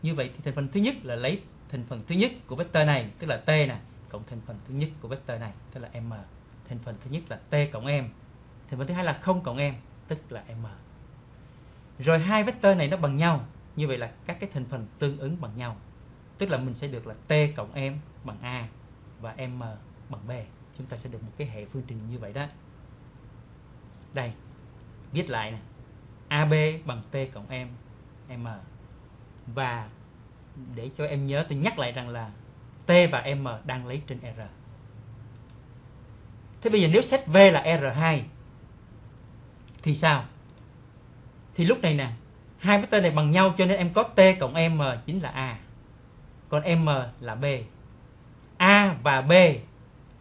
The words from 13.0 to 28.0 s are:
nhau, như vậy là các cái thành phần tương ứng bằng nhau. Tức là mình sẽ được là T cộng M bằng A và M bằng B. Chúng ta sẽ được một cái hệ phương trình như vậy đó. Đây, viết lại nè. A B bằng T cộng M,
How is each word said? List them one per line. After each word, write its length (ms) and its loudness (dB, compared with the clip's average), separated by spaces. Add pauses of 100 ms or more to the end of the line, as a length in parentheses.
nhau, 280 2 (320)
như 120 -2
vậy 100 -2
là 140 -8 (140)
các 140 -8
cái 120 -8
thành 120 -6
phần 220 -10 (120)
tương 200 -2
ứng 220 -6
bằng 160 -10
nhau. 200 -8 (600)
Tức 120 -4
là 80 0
mình 160 -6
sẽ 140 -8
được 180 -10
là 80 -12 (140)
T 280 2
cộng 180 -10
M 200 -6 (300)
bằng 180 -10
A 260 -10 (520)
và 140 -12 (140)
M 120 -10 (480)
bằng 180 -14
B. 40 -12 (480)
Chúng 80 -12
ta 100 -12
sẽ 140 -14
được 120 -14
một 140 -14
cái 120 -8
hệ 160 -12
phương 220 -12
trình 240 -12
như 80 -10
vậy 140 -12
đó. 140 -8 (1700)
Đây, 200 -6 (800)
viết 180 -4
lại 200 -4
nè. 80 -12 (720)
A 160 2
B 80 2 (320)
bằng 260 -8
T 60 -8 (160)
cộng 160 -14
M, 200 -10 (720)